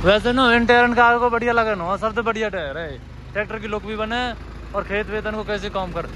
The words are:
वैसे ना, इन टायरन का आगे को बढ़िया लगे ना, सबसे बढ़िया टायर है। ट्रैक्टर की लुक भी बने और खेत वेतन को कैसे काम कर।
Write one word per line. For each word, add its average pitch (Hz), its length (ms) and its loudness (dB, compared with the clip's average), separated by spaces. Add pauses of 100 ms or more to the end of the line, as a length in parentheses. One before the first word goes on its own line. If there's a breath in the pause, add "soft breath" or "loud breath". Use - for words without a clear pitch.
वैसे 208 280 4
ना, 247 220 6
इन 233 120 4
टायरन 240 280 6
का 240 100 6
आगे 233 140 6
को 240 120 2
बढ़िया 233 220 0
लगे 220 220 2
ना, 185 220 -2
सबसे 214 260 -2
बढ़िया 220 260 -2
टायर 156 300 -6
है। 147 200 -8 (340)
ट्रैक्टर 208 260 -4
की 208 100 -8
लुक 208 140 -4
भी 208 140 -8
बने 220 240 -4 (540)
और 202 100 -4
खेत 202 220 -4
वेतन 214 280 -6
को 214 100 -6
कैसे 202 260 -6
काम 185 220 -6
कर। 165 240 -6